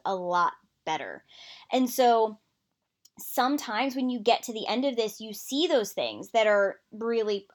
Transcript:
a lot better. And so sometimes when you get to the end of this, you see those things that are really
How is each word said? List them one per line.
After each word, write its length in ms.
a 120
lot 380
better. 420
And 160
so 520
sometimes 760
when 160
you 80
get 240
to 100
the 140
end 180
of 100
this, 240
you 140
see 320
those 260
things 380
that 160
are 340
really 640